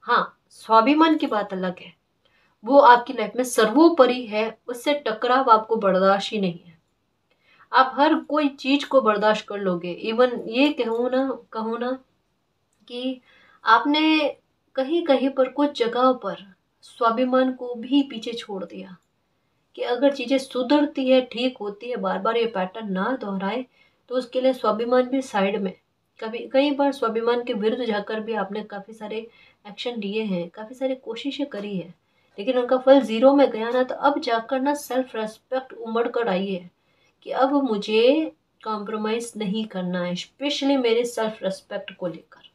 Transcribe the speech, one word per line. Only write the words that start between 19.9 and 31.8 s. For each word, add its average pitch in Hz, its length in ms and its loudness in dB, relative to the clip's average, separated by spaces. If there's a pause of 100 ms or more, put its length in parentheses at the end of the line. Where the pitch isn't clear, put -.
चीज़ें 254 240 -2
सुधरती 262 720 0
है, 262 120 6
ठीक 254 360 -6
होती 208 320 -10
है, 240 80 -4
बार 190 200 -4
बार 220 180 -2
ये 226 120 0
pattern 202 440 -6
ना 208 280 -2
दोहराए, 202 440 -6 (460)
तो 240 40 -8
उसके 254 260 -4
लिए 262 120 2
स्वाभिमान 240 560 0
भी 262 140 -2
side 202 400 -2
में। 190 100 -6 (480)
कभी, 226 180 -8 (100)
कई 277 220 2
बार 277 220 0
स्वाभिमान 233 520 -2
के 247 80 -6
विरुद्ध 220 320 -2
जाकर 214 360 -4
भी 220 140 -8
आपने 202 300 -6
काफ़ी 208 300 -14
सारे 214 240 -10 (480)
action 226 340 -10
लिए 202 220 -4
हैं, 180 280 -4
काफ़ी 214 240 -16
सारी 262 220 -4
कोशिशें 262 500 -8
करी 202 300 -10
है, 175 180 -10 (440)